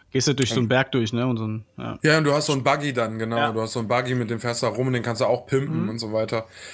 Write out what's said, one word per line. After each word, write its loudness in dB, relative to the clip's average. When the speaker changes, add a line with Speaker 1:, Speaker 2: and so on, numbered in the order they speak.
Speaker 1:
Gehst 2
du 2
durch 2
so 2
Speaker 2:
Und 2
Speaker 1:
einen 2
Berg 2
durch, 2
ne? 0
Und 0
so -4
ein, -6
ja. -10
Speaker 2:
Ja, 4
und 2
du 4
hast 2
so 2
einen -2
Buggy 0
dann, -2
genau. -2
Speaker 1:
Ja. 2
Speaker 2:
Du -2
hast -4
so -2
einen -4
Buggy, 0
mit -2
dem -2
fährst -2
du 2
da 0
rum 0
und 0
den 0
kannst -2
du 2
auch 0
pimpen 0
Speaker 1:
Mhm. -2
Speaker 2:
und -6
so -6
weiter. -2